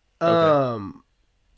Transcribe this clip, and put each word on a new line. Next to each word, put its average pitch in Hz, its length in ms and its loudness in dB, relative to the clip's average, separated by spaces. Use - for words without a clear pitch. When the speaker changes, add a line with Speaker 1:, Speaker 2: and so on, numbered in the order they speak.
Speaker 1:
Okay. 165 100 2
Speaker 2:
Um, 135 680 0